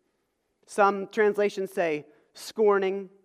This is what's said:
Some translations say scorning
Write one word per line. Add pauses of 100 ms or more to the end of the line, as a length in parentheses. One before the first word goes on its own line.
(680)
Some
translations
say (280)
scorning (140)